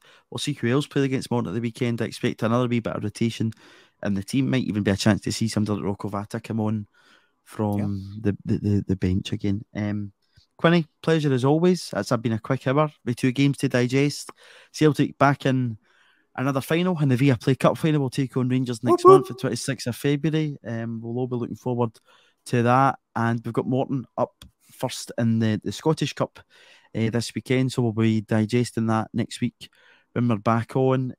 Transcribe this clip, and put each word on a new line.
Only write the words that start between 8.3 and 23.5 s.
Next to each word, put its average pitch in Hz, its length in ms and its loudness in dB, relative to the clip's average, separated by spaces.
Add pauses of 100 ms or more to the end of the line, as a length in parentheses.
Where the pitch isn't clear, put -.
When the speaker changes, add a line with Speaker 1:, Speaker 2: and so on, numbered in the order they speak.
Speaker 1:
the, 107 120 0
the, 101 300 0
the 95 80 -2
bench 92 360 -2
again. 104 320 -4 (120)
Um, 104 360 -6 (440)
Quinny, 170 300 4 (160)
pleasure 151 300 2
as 123 120 2
always. 170 500 2
It's 101 220 -2
been 113 160 -2
a 110 60 0
quick - 280 -4
hour 147 240 2 (140)
with 120 120 -2
two 127 160 0
games 139 260 2
to 139 100 0
digest. 127 640 0 (420)
Celtic 151 460 2
back 139 280 4
in 127 320 0 (580)
another 135 240 -2
final, 175 400 0
in 147 100 2
the 123 60 4
Viaplay 131 420 2
Cup - 200 4
final. 151 220 0
We'll 135 100 -2
take 135 260 -4
on 127 120 0
Rangers 127 340 -2
next 349 220 4
Speaker 2:
Whoop, 359 80 12
whoop. 381 100 10
Speaker 1:
month, - 60 -10
the - 120 -12
twenty-sixth - 460 -4
of 117 100 -4
February. 147 600 -2 (100)
Um, 117 340 -6
we'll 117 180 -6
all 127 100 -2
be 123 80 -6
looking 117 200 -6
forward 120 360 -2 (540)
to 120 180 2
that. 131 340 4 (160)
And 117 300 0
we've 113 100 -8